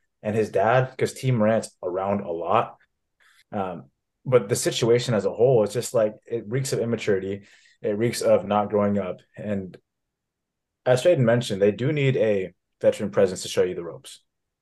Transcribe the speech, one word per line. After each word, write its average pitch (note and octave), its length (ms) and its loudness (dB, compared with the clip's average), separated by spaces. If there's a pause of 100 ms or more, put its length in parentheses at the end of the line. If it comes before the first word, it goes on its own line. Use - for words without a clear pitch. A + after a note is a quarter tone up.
(220)
and G#2+ 140 -4
his G#2+ 140 0
dad, A#2+ 480 2
'cause - 160 -2
T C3 180 -2
Morant's A2 500 2
around F#2+ 380 -2
a G2 120 -8
lot. E2+ 440 -2 (800)
Um, F#2 320 -6 (400)
but A#2+ 240 2
the A#2 60 0
situation A#2+ 580 0
as G2 120 -2
a - 80 -2
whole, A#2 300 4
it's G2+ 100 -4
just A#2+ 200 -6
like, A2 200 0 (120)
it A#2 220 -8
reeks C3 260 -4
of A#2 60 -2
immaturity. G2+ 680 -4 (340)
It G#2 160 -4
reeks A2+ 240 -2
of G#2+ 240 4
not G#2 240 0
growing G2+ 300 2
up. F2+ 220 -6 (160)
And G2 380 -8 (1080)
as B2+ 160 4
Shaden F3 180 4
mentioned, A#2 420 2
they G#2 100 6
do B2+ 220 -2
need C3+ 240 0
a G2+ 360 0 (280)
veteran G#2 280 2
presence F#2 340 0
to - 40 -10
show F#2+ 160 0
you F2+ 100 -2
the F2 100 -8
ropes. - 380 -16 (400)